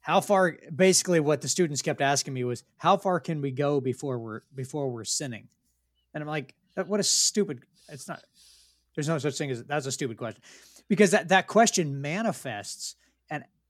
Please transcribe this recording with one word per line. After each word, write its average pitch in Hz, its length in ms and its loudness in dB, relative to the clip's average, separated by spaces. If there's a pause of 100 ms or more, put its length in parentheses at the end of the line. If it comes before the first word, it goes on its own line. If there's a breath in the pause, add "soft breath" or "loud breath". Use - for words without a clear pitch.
how 175 160 2
far, 185 380 2 (160)
basically 180 440 4
what 147 220 2
the 143 60 -6
students 147 340 0
kept 151 180 -4
asking 139 360 0
me 127 80 -4
was, 120 200 -4 (140)
"How 180 180 4
far 180 240 0
can 160 220 -4
we 139 80 -2
go 143 320 0
before 127 380 -4
we're, 113 220 -10 (120)
before 135 380 -6
we're 117 120 -10
sinning?" 120 440 -6 (680)
And 151 80 -8
I'm 147 60 -8
like, 151 260 -6 (220)
"That, 185 120 -4
what 208 120 -2
a 196 40 0
stupid, - 600 0 (260)
it's 143 180 -16
not, - 160 -12 (680 soft breath)
there's 151 140 -4
no 160 100 0
such 139 180 -2
thing 147 140 -6
as, 120 140 -6
that's 139 240 -4
a 135 40 -4
stupid 123 260 -6
question." 113 260 -10 (440 loud breath)
Because 202 220 6
that, 170 200 2
that 185 180 6
question 160 540 4
manifests 143 920 -6 (360)
an 151 140 -8 (240)